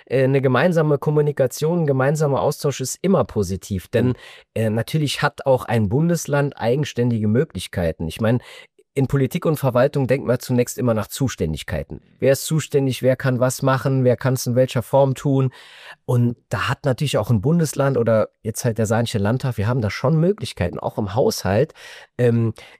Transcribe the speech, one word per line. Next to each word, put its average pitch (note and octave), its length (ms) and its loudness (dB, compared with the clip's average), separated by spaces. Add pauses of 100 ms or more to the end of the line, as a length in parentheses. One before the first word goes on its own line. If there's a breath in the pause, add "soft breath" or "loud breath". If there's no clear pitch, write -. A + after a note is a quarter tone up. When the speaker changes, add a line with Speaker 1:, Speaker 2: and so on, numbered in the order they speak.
Speaker 1:
äh, C3 180 0
eine C3+ 180 4
gemeinsame D3 580 2
Kommunikation, D3+ 840 0
ein D#3+ 60 0
gemeinsamer C#3 540 0
Austausch C#3 400 -2
ist - 220 -8
immer F3 220 2
positiv. F#2+ 640 -4
Denn, A#2 180 2
Speaker 2:
Mhm. B2+ 80 2 (400 loud breath)
Speaker 1:
äh, A2 160 0
natürlich B2+ 520 -2
hat - 240 -4
auch C3 180 2
ein A2 240 0
Bundesland C#3+ 680 0
eigenständige A#2+ 680 0
Möglichkeiten. F#2+ 800 -2
Ich - 140 -10
mein, A2+ 200 2 (540 loud breath)
in C3+ 140 0
Politik C#3 360 0
und D#3+ 140 2
Verwaltung C3 480 2
denkt - 200 0
man B2 120 0
zunächst - 400 -2
immer A#2 160 0
nach G#2+ 140 -2
Zuständigkeiten. D#2+ 920 -4 (180)
Wer C3 140 4
ist - 140 -2
zuständig, C#3 560 0
wer B2+ 120 4
kann B2+ 260 -2
was B2+ 200 0
machen, C3+ 440 2
wer B2 120 4
kann's C3 300 -2
in B2 80 -2
welcher B2+ 260 2
Form C3+ 340 2
tun? C3+ 360 0 (560 loud breath)
Und A#2+ 320 2 (100)
da - 220 -4
hat - 160 -6
natürlich C3+ 320 0
auch - 100 -2
ein A2+ 140 2
Bundesland C#3 560 0
oder A2+ 320 2 (100)
jetzt - 240 -8
halt A2+ 140 0
der A2 80 0
Saarländische A2+ 320 0
Landtag, A#2+ 400 0
wir G2 80 0
haben B2 160 0
da G#2 80 0
schon D#3 280 0
Möglichkeiten, D#3 600 -2
auch - 180 -8
im G2 180 -4
Haushalt, B2 600 0 (420 loud breath)
ähm, A#2 380 2 (260 loud breath)